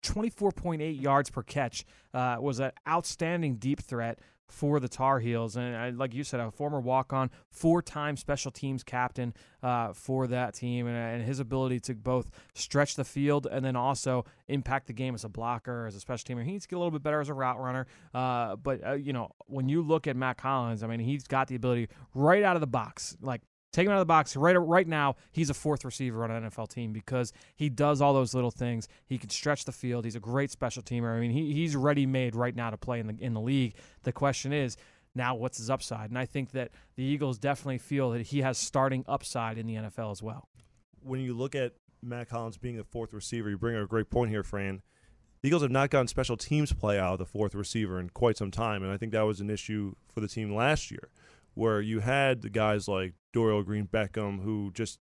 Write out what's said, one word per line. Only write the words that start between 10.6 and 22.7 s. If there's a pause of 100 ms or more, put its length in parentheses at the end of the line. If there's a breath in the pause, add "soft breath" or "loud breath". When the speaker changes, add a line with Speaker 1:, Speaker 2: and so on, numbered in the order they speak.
Speaker 1:
and,
and
his
ability
to
both (240 loud breath)
stretch
the
field
and
then
also (220 soft breath)
impact
the
game
as
a
blocker,
as
a
special
teamer.
He
needs
to
get
a
little
bit
better
as
a
route
runner. (260 loud breath)
Uh,
but,
uh,
you
know, (160)
when
you
look
at
Matt
Collins,
I
mean,
he's
got
the
ability (260 loud breath)
right
out
of
the
box,